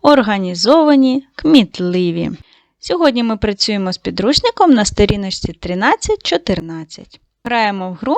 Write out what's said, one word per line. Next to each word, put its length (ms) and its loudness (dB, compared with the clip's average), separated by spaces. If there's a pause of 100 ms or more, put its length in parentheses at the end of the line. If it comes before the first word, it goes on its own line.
організовані, 1300 2
кмітливі. 960 0 (480)
Сьогодні 440 0
ми 140 -2
працюємо 560 -2
з 40 -10
підручником 760 0
на 140 4
сторіночці 680 -2
тринадцять 720 -4
чотирнадцять. 960 -6 (240)
Граємо 480 -4
в 20 -10
гру 240 -4